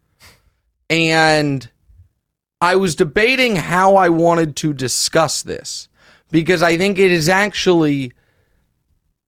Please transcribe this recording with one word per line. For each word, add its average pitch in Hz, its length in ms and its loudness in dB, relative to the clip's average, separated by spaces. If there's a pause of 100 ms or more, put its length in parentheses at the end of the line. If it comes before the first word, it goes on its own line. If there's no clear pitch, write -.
(880)
And 156 800 0 (920)
I 180 160 0
was 190 200 0
debating 226 600 0
how 180 400 2
I 185 140 4
wanted 165 480 0
to 151 160 -4
discuss 131 680 -2
this, - 440 -12 (460)
because 165 280 0
I 170 140 2
think 190 240 0
it 190 140 4
is 165 160 0
actually, 170 840 0 (1160)